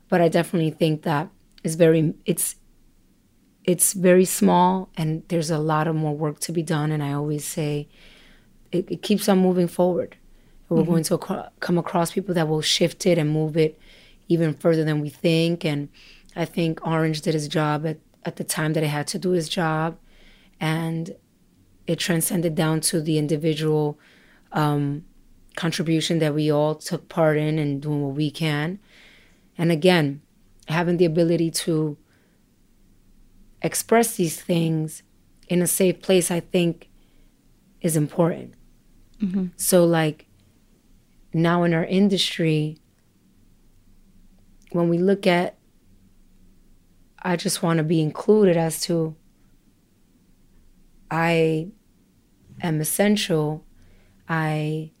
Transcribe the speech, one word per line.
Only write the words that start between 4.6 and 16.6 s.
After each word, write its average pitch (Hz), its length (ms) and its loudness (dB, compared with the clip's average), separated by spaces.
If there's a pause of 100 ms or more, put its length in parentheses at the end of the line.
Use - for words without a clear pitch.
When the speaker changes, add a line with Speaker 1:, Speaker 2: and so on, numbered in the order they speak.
Speaker 1:
and 160 320 -2
there's 165 200 -2
a 160 100 0
lot 156 280 0
of 160 80 -2
more 156 200 -2
work 151 240 -4
to - 120 -8
be 170 120 -2
done. 151 280 -2
And 151 100 -4
I 143 120 -4
always 147 320 -4
say 147 420 -6 (840)
it, 185 180 -4
it 165 100 -8
keeps 202 280 0
on 190 100 6
moving 180 300 2
forward. 180 480 -2 (500)
We're 165 140 0
Speaker 2:
Mm-hmm. 160 100 0
Speaker 1:
going 165 120 2
to 165 120 -2
acro-, - 340 -6 (120)
come 175 160 0
across 170 340 -2
people 190 240 -4
that 160 140 0
will 156 120 0
shift - 440 0
it 175 120 4
and 151 120 2
move 156 260 0
it 156 240 0 (480)
even 165 260 2
further 160 300 2
than 151 160 0
we 147 100 -4
think. 165 540 0
And 143 240 -4 (480)
I 170 100 -2
think 160 400 -4